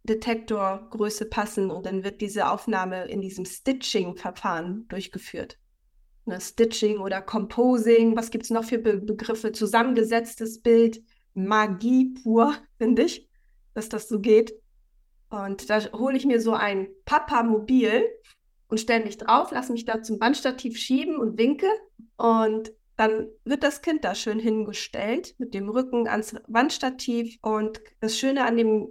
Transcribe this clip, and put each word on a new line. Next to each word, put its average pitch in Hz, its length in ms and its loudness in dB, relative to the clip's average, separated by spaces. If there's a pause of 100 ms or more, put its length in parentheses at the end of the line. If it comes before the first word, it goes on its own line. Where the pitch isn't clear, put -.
Detektorgröße 214 1300 -4
passen 208 420 -2
und 185 140 -8
dann 190 180 -4
wird 202 160 -8
diese 208 300 -2
Aufnahme 185 560 -4
in - 160 -6
diesem 190 240 -8
Stitching-Verfahren 185 1400 -4
durchgeführt. - 680 -12 (680)
Ne, 185 140 -8
Stitching 220 600 0
oder 190 220 -4
Composing, 226 960 4
was 226 120 -4
gibt's - 200 -6
noch 226 160 -2
für 240 120 -2
Be-, 220 200 0
Begriffe? 214 560 -4
Zusammengesetztes 226 1080 0
Bild, 226 400 4 (320)
Magie 214 880 2
pur, 226 320 4 (240)
finde 233 260 4
ich, - 260 -4 (440)
dass 220 140 -8
das - 220 -8
so 220 100 0
geht. 226 340 6 (760)
Und 196 400 -6
da 214 120 4 (120)
hole 262 240 0
ich 269 80 0
mir 233 160 4
so 220 120 2
ein 196 340 0 (180)
Papamobil 240 1000 4 (640)
und 220 120 0
stell 226 240 2
mich 208 140 -8
drauf, 269 340 2
lass 262 180 -4
mich 233 160 -4
da 226 160 -2
zum 214 160 -4
Bandstativ 254 600 0
schieben 311 400 -2
und 226 200 -2
winke. 285 300 2 (480)
Und 220 560 2 (240)
dann 220 320 0 (160)
wird 285 200 -2
das 294 180 0
Kind 311 220 -2
da 196 120 -2
schön 214 240 -4
hingestellt, 220 960 -4
mit 240 160 -8
dem 196 160 -6
Rücken 240 380 -2
ans 214 280 -6 (120)
Wandstativ. 240 920 -2
Und 214 400 -4 (180)
das 220 180 -4
Schöne 269 280 0
an 233 100 2
dem 214 360 2